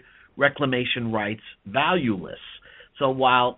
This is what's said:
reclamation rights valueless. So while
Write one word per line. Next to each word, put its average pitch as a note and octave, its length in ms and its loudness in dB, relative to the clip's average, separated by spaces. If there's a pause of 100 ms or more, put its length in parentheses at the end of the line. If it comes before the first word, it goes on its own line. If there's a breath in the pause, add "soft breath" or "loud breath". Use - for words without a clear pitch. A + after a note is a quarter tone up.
(380 soft breath)
reclamation B2+ 760 -2
rights G#2+ 300 -4 (240)
valueless. B2 720 -2 (600 loud breath)
So C#3 100 2
while B2+ 480 4